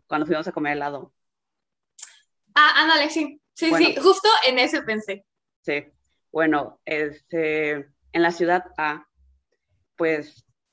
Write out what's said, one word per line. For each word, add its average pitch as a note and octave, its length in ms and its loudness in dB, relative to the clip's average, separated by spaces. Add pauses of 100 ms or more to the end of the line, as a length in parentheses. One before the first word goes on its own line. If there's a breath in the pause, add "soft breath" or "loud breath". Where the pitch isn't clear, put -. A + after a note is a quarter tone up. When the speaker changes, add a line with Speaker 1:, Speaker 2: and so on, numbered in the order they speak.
Speaker 1:
cuando D3+ 180 -4
fuimos D#3+ 220 -4
a F3+ 60 -6
comer D3 220 -4
helado. C#3+ 380 -8 (1400 loud breath)
Speaker 2:
Ah, D4+ 280 4
ándale, D#4 280 2
sí. D#4 300 -6 (140)
Sí, E4 160 -2
Speaker 1:
Bueno. D#3+ 160 4
Speaker 2:
sí, - 100 -2
justo F#4+ 320 4 (180)
en B3+ 140 2
ese C#4+ 220 0
pensé. G#3+ 420 -6 (380)
Speaker 1:
Sí, D3 220 -4 (460)
bueno, D3+ 540 -2
este, D#3 880 -4 (400)
en E3+ 100 0
la E3+ 80 4
ciudad F3 360 0 (100)
A, D#3 320 -6 (880)
pues, D#3+ 500 -4 (260)